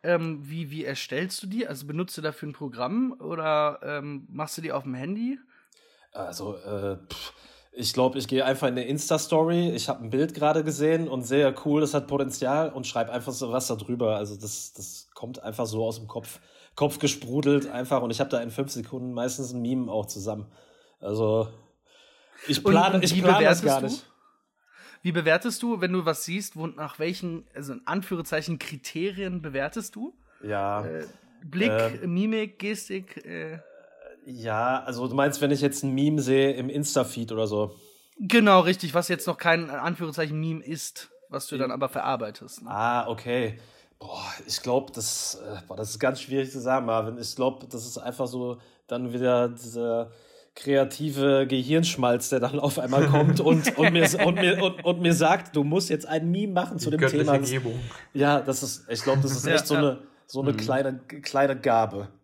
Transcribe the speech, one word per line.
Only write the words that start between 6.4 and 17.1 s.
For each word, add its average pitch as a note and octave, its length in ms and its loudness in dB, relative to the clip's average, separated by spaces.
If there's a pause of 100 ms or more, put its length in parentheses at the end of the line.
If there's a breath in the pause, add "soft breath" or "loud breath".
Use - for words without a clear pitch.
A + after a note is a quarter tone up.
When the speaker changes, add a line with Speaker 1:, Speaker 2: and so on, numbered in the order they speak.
Speaker 2:
äh, G2 400 -6 (140)
pff, - 220 -12 (380 loud breath)
ich B2 220 -4
glaub, B2+ 220 4
ich B2 120 -4
gehe C3 160 2
einfach C3+ 240 2
in B2 60 2
eine B2 140 -2
Insta-Story, D#3+ 840 2
ich - 160 -4
hab B2 140 -4
ein A2+ 80 -8
Bild D3 240 0
gerade D3+ 300 2
gesehen D#3 440 2
und B2+ 160 -4
sehe, C3+ 300 4 (120)
cool, D3+ 160 4
das D3+ 120 0
hat C#3 140 0
Potenzial C#3+ 640 0
und B2+ 160 -8
schreib A#2 240 -2
einfach B2 220 -6
so A#2+ 180 -4
was B2+ 160 0
da A#2+ 80 -2
drüber. A2 420 0
Also G#2 180 -6
das, G#2+ 380 -12
das - 400 -16
kommt - 300 -14
einfach A2 240 -6
so A2 180 -2
aus A2+ 140 -4
dem A2 80 -16
Kopf, - 320 -12 (360 soft breath)
Kopf C#3+ 220 0
gesprudelt C#3 720 2